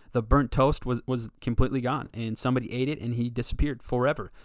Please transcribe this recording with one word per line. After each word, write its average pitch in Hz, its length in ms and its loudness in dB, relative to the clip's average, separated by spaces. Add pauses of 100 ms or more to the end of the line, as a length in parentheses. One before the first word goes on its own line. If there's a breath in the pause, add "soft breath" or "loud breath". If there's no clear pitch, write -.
(120 soft breath)
the 120 100 2
burnt 131 280 4
toast 139 360 2
was, 123 200 -2
was 120 240 -4 (100)
completely 123 420 2
gone, 127 320 -4
and 113 220 -6
somebody 127 360 0
ate 127 160 -2
it, 151 100 -4
and 120 160 -4
he 120 140 -2
disappeared 127 540 0
forever. 123 500 -2 (120)